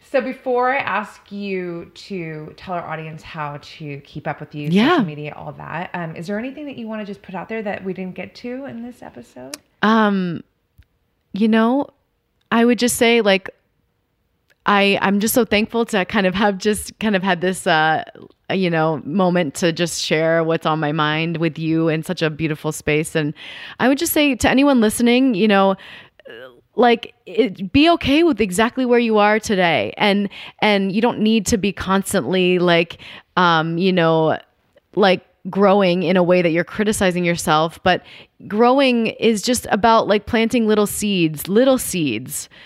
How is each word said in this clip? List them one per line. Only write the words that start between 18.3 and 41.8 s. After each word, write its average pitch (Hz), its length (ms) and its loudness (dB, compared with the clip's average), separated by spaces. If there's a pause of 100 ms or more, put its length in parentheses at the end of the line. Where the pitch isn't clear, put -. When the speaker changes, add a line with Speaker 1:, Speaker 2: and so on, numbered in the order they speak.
Speaker 2:
you 185 200 0
know, 160 340 0
moment 175 500 0
to 170 180 0
just 170 320 -4
share 165 400 2
what's 160 220 -2
on 160 120 0
my 151 140 -2
mind 156 460 -2
with 160 200 -2
you 160 300 0
in 156 140 -2
such 180 200 -8
a 156 80 0
beautiful 156 400 -4
space. 156 460 -2
And 151 160 0 (480)
I 240 80 2
would 277 100 2
just 330 140 -4
say 294 240 2
to - 120 0
anyone 269 320 4
listening, 240 540 2
you 208 140 2
know, 196 260 4 (1000)
like, 240 360 2 (140)
it, 196 460 -2
be 302 180 4
okay 311 320 2
with 285 180 2
exactly 226 460 0
where 240 140 4
you 220 180 2
are 208 200 4
today. 170 600 0
And, 202 300 2 (320)
and 196 320 0
you 208 100 0
don't 240 160 -2
need 214 280 2
to 233 120 0
be 196 140 -2
constantly, 180 880 0
like, 170 380 2 (400)
um, 165 420 2
you 185 140 2
know, 160 460 2 (560)
like, 190 280 2 (280)
growing 190 540 4
in 185 120 2
a 180 60 4
way 180 180 4
that 170 100 2
you're 165 140 0
criticizing 196 600 0
yourself, 165 580 0
but 180 200 2 (440)
growing 240 640 2
is 214 340 0
just - 280 -2
about, 226 380 4
like, 202 180 0
planting 226 400 0
little 214 200 2
seeds, 170 600 -2
little 254 300 4
seeds, 139 720 -4 (180)